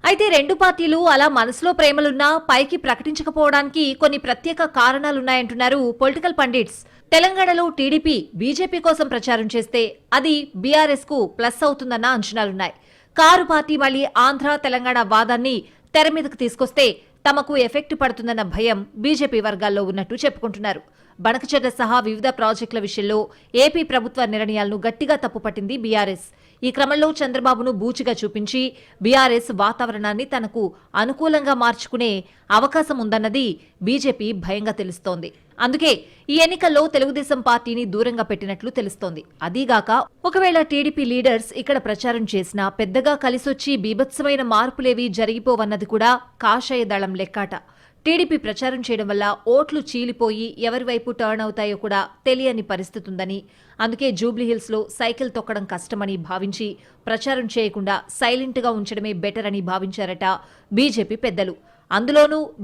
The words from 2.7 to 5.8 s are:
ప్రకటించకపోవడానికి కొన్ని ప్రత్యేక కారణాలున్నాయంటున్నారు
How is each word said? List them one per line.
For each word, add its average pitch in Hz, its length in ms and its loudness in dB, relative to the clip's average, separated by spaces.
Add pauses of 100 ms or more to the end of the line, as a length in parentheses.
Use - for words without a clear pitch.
ప్రకటించకపోవడానికి 285 1160 0
కొన్ని 285 240 2
ప్రత్యేక 320 460 -2 (160)
కారణాలున్నాయంటున్నారు 254 1000 2 (220)